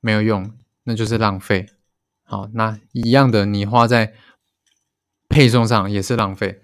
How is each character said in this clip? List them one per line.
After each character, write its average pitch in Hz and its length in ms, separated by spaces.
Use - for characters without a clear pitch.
没 117 120
有 107 100
用， 107 300
那 120 100
就 110 100
是 110 140
浪 107 200
费。 95 280
好， 101 300
那 110 260
一 117 180
样 131 200
的， 107 160
你 101 180
花 117 220
在 113 280
配 147 200
送 117 180
上 107 240
也 101 120
是 120 140
浪 104 180
费。 98 300